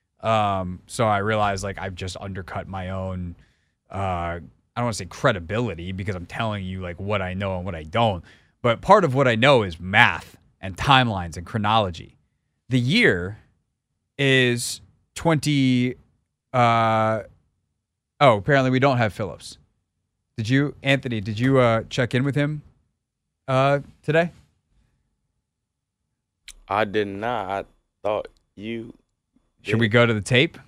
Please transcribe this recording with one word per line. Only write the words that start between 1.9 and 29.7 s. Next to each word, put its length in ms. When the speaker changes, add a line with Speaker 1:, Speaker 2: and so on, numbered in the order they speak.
Speaker 1:
just 240
undercut 480
my 220
own, 460
uh, 60
I 440
don't 100
wanna 80
say 120
credibility 880
because 220
I'm 100
telling 400
you, 160
like, 180
what 220
I 120
know 220
and 100
what 100
I 80
don't. 420
But 200
part 240
of 80
what 120
I 100
know 280
is 160
math 560
and 160
timelines 600
and 80
chronology. 720
The 120
year 580
is 640
twenty, 800
uh, 720
oh, 180
apparently 340
we 80
don't 180
have 160
Phillips. 460
Did 140
you, 340
Anthony, 380
did 180
you, 200
uh, 300
check 240
in 120
with 100
him, 280
uh, 320
today? 300
Speaker 2:
I 160
did 220
not. 420
I 160
thought 280
you 380
Speaker 1:
Should 180